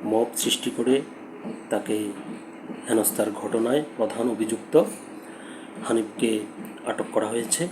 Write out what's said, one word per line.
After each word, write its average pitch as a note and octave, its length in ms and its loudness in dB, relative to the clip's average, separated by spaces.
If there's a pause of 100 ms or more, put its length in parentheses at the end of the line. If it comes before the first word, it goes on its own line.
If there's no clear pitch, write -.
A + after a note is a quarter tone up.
মব A2 220 4 (100)
সৃষ্টি - 400 2
করে C3 260 4 (680)
তাকে G#2+ 280 0 (880)
হেনস্থার G#2+ 420 4
ঘটনায় A#2 520 2 (140)
প্রধান A#2 340 2
অভিযুক্ত A2 520 4 (1000)
হানিফকে A2+ 540 2 (480)
আটক A2+ 260 -2
করা A2 140 4
হয়েছে। A#2 460 0